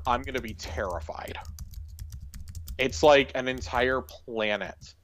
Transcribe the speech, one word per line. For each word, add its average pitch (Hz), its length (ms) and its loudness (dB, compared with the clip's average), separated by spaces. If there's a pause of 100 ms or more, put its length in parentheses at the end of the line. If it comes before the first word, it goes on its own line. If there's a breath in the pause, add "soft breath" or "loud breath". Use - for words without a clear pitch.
I'm 123 180 2
gonna 131 180 -4
be 107 140 -8
terrified. - 840 -6 (1400)
It's, 131 240 0
like, 143 320 10
an 131 140 -2
entire 127 540 0
planet 107 920 -4 (100)